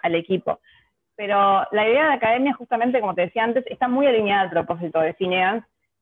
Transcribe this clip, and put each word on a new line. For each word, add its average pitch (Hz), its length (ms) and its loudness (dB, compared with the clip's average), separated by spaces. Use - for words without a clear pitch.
al 170 140 -2
equipo. 175 440 -2
Pero 202 560 2
la 214 160 2
idea 269 160 4
de 320 60 2
la 277 60 2
academia, 247 380 0
justamente, 247 460 -2
como 196 140 -2
te 175 80 -2
decía 220 220 -2
antes, 233 240 -2
está - 200 -4
muy 254 200 2
alineada 208 360 2
al 180 60 -2
propósito 170 500 -2
de 160 140 0
Finance, 185 540 -2